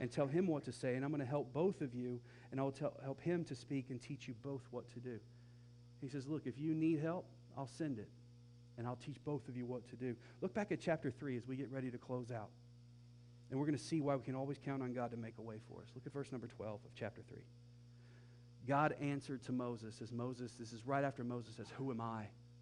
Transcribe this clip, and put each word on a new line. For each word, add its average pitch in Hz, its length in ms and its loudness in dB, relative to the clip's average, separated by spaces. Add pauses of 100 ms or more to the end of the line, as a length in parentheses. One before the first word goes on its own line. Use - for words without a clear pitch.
and 123 100 2
tell 143 160 6
him 165 200 6
what 156 180 4
to 127 80 -2
say, 127 240 2
and 127 80 2
I'm 139 60 2
gonna 147 140 2
help 127 280 2
both 175 280 4
of 127 140 0
you, 123 260 0 (300)
and 135 100 2
I - 20 6
will 135 100 4
tell, 143 300 0
help 135 180 -4
him 170 240 4
to 143 100 -4
speak 127 360 -2
and 123 100 -2
teach - 280 -6
you 127 60 -4
both 127 360 -6
what 120 200 -4
to 120 100 -8
do." 120 200 -6 (800)
He 139 80 -4
says, 131 180 -4
"Look, 139 200 0
if 120 120 0
you 156 160 2
need 160 260 6
help, 165 260 2 (300)
I'll 135 100 0
send 143 320 0
it, 101 120 -6 (680)
and 117 100 -2
I'll 123 100 2
teach 131 280 -8
both 147 240 0
of 123 80 -6
you 123 100 0
what 123 220 -2
to 123 80 -10
do." 123 200 0 (240)
Look 190 120 0
back 208 200 2
at 160 80 2
chapter 156 300 4
three 131 260 -2
as 113 100 -4
we 131 100 -2
get 131 140 -2
ready 131 200 0
to 120 80 -4
close 123 320 -2
out. 110 200 -4 (1000)
And 135 100 4
we're 147 60 4
gonna 147 120 6
see 165 220 2
why 139 160 6
we 127 60 -2
can 131 120 0
always 139 240 0
count 139 240 0
on 127 100 0
God 120 200 0
to 117 40 -4
make 117 220 -6
a 110 40 -10
way 110 160 -6 (100)
for - 140 -10
us. 117 120 -16
Look 123 120 -12
at 120 60 -6
verse 131 200 -4
number 123 140 -2
twelve 107 380 -4
of 120 100 -16
chapter - 280 -4
three. - 220 -12 (1200)
God 143 340 8
answered 143 420 0
to - 100 -2
Moses, 120 480 0
as 110 100 -6
Moses, 120 440 -2
this 113 180 -8
is 113 140 -10
right 139 180 6
after 131 180 0
Moses 120 320 -2
says, 107 160 -8
"Who 135 200 -2
am 117 100 0
I 113 280 0 (320)